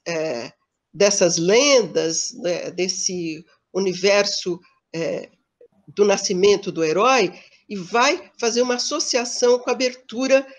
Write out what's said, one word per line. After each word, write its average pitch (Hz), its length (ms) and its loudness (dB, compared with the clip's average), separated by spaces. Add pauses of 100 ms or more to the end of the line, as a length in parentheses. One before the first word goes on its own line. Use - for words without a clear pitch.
é, 156 460 -6 (420)
dessas 180 440 2
lendas, 165 1040 2
né, 170 300 -4
desse 180 720 -6 (300)
universo, 190 840 0 (340)
é, 165 360 -6 (580)
do 190 160 0
nascimento 196 680 2
do 160 120 -2
herói, 190 500 2 (360)
e 208 60 -10
vai 240 640 -2
fazer 240 220 0
uma 247 140 0
associação 247 840 0
com 247 100 -8
a 247 40 0
abertura 262 720 -2 (140)